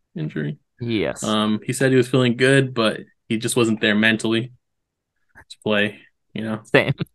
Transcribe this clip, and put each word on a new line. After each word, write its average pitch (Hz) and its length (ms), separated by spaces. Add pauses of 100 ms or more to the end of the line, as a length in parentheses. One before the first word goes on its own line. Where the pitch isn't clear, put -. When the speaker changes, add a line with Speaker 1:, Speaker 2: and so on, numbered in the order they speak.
(160)
Speaker 1:
injury. 156 420 (220)
Speaker 2:
Yes. 107 440
Speaker 1:
Um, 107 420
he 131 80
said 131 180
he 131 60
was 123 100
feeling 123 300
good, 131 360
but 110 260 (280)
he 110 100
just 113 180
wasn't 110 260
there 107 140
mentally 113 580 (960)
to - 140
play, 104 360 (340)
you 107 100
know? 110 200
Speaker 2:
Same. 127 300 (220)